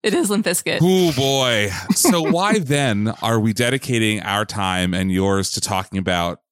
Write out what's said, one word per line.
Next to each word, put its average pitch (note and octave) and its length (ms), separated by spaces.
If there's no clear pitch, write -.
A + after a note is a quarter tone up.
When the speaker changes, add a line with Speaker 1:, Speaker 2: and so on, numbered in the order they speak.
Speaker 1:
It G#3+ 120
is E4 160
Limp G3+ 160
Bizkit. F3 340
Speaker 2:
Oh, F3+ 320
boy. B2+ 580
So F3 280
Speaker 1:
<laughs> D#3 80
Speaker 2:
why G3+ 300
then B2+ 480
are A2+ 200
we A2 120
dedicating A#2 720
our G#2 220
time F#2 500
and F#2+ 180
yours G2 400
to - 80
talking G2 380
about F2 420